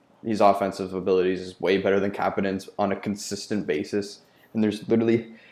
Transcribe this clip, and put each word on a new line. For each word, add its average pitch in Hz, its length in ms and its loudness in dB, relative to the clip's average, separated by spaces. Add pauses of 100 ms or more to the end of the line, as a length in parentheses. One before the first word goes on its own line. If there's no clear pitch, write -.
(260)
his 107 160 0
offensive 98 520 2
abilities 92 460 2
is 92 220 -12
way 92 160 4
better 98 240 2
than 101 100 -2
Kapanen's 98 560 -2 (100)
on 101 140 0
a - 60 -2
consistent 101 680 -6
basis. 101 540 -4 (340)
And 113 100 0
there's 107 260 -2
literally, 113 440 2 (180)